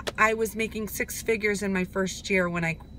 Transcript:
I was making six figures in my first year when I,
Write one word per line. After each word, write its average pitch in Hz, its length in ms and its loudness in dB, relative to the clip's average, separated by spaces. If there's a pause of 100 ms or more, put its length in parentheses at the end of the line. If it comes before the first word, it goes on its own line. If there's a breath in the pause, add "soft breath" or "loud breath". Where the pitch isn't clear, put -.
(160)
I 220 180 6
was 220 200 0
making 214 340 -2
six - 340 -4
figures 208 400 0
in 196 100 0
my 185 120 2
first 185 460 -2
year 185 180 4
when 175 160 0
I, 165 100 0 (240)